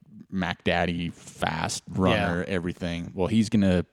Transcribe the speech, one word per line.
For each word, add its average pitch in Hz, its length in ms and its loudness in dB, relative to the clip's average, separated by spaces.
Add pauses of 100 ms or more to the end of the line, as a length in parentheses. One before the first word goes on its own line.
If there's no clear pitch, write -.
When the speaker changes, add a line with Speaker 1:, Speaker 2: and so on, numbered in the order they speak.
(300)
Speaker 1:
Mac 87 340 -4
Daddy, 87 460 0
fast - 800 -6
runner, 90 580 2
Speaker 2:
Yeah. 98 60 -2
Speaker 1:
everything. 85 600 -4
Well, 90 120 0
he's 107 240 2
gonna 92 420 4